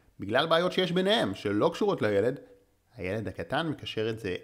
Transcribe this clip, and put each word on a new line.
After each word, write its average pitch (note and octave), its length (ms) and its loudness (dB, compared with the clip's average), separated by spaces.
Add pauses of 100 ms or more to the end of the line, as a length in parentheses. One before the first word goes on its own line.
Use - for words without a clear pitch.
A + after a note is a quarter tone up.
(200)
בגלל A2 260 0
בעיות E3+ 260 2
שיש F3+ 200 0
ביניהם, F#3 420 2
שלא G#2 380 2
קשורות G3+ 300 0
לילד, G#2+ 380 2 (540)
הילד G2+ 340 -4
הקטן C#3 400 -4
מקשר A2+ 420 -4
את A2 80 -6
זה F#2 260 -4